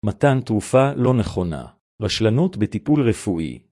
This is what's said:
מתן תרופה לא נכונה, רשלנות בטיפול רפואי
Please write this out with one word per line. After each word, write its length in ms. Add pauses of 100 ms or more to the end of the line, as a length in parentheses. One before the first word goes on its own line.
מתן 360
תרופה 520
לא 220
נכונה, 520 (360)
רשלנות 540
בטיפול 520
רפואי 500 (140)